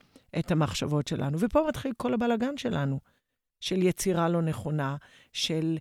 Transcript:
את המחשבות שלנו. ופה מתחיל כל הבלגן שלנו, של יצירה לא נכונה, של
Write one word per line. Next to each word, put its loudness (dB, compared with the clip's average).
את 0
המחשבות 0
שלנו. -2
ופה 4
מתחיל -4
כל -2
הבלגן 0
שלנו, -2
של 0
יצירה 2
לא 2
נכונה, -2
של -2